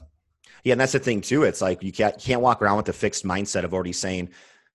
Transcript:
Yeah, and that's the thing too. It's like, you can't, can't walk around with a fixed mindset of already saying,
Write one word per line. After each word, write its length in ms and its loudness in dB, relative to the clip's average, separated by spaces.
Yeah, 100 2
and 80 4
that's 100 2
the 80 2
thing 220 0
too. 220 2
It's 180 2
like, 220 -2
you 80 -6
can't, 280 0
can't 220 -2
walk 200 4
around 160 4
with 120 -2
a 40 -4
fixed 320 -2
mindset 380 -2
of 100 -4
already 200 -4
saying, 360 -4